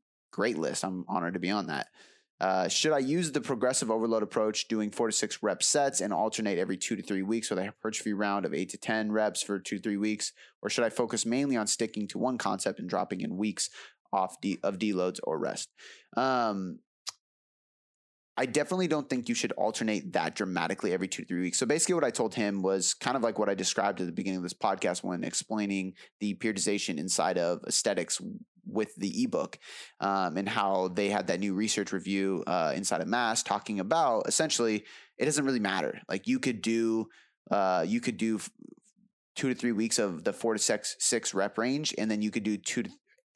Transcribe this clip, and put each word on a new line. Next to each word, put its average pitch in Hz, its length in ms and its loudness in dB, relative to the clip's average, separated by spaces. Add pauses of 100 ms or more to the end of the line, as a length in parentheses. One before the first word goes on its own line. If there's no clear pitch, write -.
(320)
Great 107 260 0
list. 76 260 -2
I'm 92 240 -4
honored 90 280 -2
to 90 40 -4
be 90 120 0
on 101 160 0
that. 73 200 -4 (520)
Uh, 92 280 2
should 156 260 2
I 143 60 4
use 151 320 2
the 135 100 0
progressive 123 500 0
overload 110 320 2
approach, 107 440 0
doing 107 220 0
four 113 180 0
to 107 40 0
six - 320 -2
rep 98 180 0
sets 139 400 2
and 101 120 0
alternate 104 440 0
every 92 200 0
two - 180 -2
to 95 80 -4
three 95 200 -2
weeks 110 260 -2
with 92 100 0
a 95 60 -2
hypertrophy 110 480 -4
round 101 320 0
of - 80 -4
eight 90 160 -2
to - 80 -12
ten 110 340 -2
reps 107 320 2
for 101 160 -2
two 101 180 -6
to 95 40 -8
three 101 160 -2
weeks? 107 340 -2 (300)
Or 104 80 -4
should 120 160 2
I 113 40 2
focus 117 360 0
mainly 127 320 2
on 107 100 0
sticking 110 420 -2
to - 80 -8
one 120 200 0
concept 98 420 -2
and 87 80 -6
dropping 92 340 -2
in 92 160 -4
weeks 104 320 -2 (440)
off 95 260 0
de-, 101 240 -2
of 98 140 -2
deloads 92 460 0
or 78 140 -2
rest? - 360 -6 (420)
Um, 113 640 0 (1600)
I 127 80 2
definitely 175 420 2
don't 147 220 0
think 123 180 -2
you 120 80 0
should 110 180 0
alternate 104 600 0
that 80 200 0
dramatically 92 600 0
every 92 160 0
two - 140 -6
to - 40 -12
three 90 140 -2
weeks. 90 160 0
So 131 80 0
basically 165 300 2
what 156 100 4
I 120 60 2
told 113 240 0
him 101 260 0
was 95 320 2
kind 131 240 0
of 117 60 0
like 110 140 2
what 104 120 2
I 98 40 2
described 98 460 0
at 92 60 -2
the 87 80 -4
beginning 95 240 -2
of 90 60 -4
this 90 100 -6
podcast 98 500 0
when 90 220 -4
explaining 98 720 -2 (260)
the 104 140 0
periodization 98 640 0
inside 90 380 2
of 87 300 0
aesthetics - 540 0 (500)
with 107 240 -2
the - 280 -2
ebook, - 340 -2 (420)
um, 95 380 2
and 98 100 -2
how 95 420 2
they 98 200 2
had 98 180 0
that 90 120 0
new 98 160 0
research 104 360 0
review, 98 540 0
uh, 82 300 2
inside 87 260 0
of 82 60 -4
Mass 117 340 2
talking 104 380 -2
about 117 480 2
essentially 117 580 2 (320)
it 123 80 0
doesn't 147 180 2
really 135 160 2
matter. 95 480 0
Like 95 200 -4
you 127 120 2
could 120 220 -2
do, 113 460 2 (420)
uh, 92 380 4
you 113 120 0
could 120 180 -2
do 113 180 2
f-, - 160 -6 (840)
two 135 140 0
to 123 60 0
three 123 160 2
weeks 110 260 2
of 92 260 0
the 101 100 0
four 113 200 0
to 107 60 0
six, - 400 0
six - 340 0
rep 98 240 0
range, 131 400 0
and 110 140 0
then 107 100 0
you 107 80 2
could 104 140 -2
do 104 140 0
two - 260 -2
to 92 80 -10 (440)